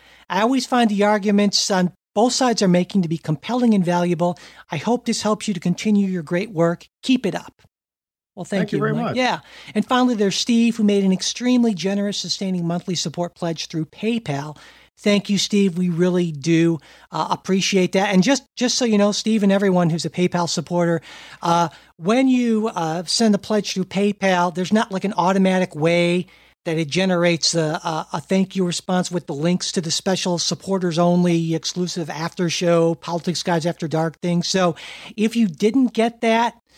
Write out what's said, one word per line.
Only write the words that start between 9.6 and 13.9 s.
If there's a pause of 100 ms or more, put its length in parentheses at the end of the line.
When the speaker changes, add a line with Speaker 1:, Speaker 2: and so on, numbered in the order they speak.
Speaker 1:
And
finally,
there's
Steve,
who
made
an
extremely
generous
sustaining
monthly
support
pledge
through
PayPal. (400)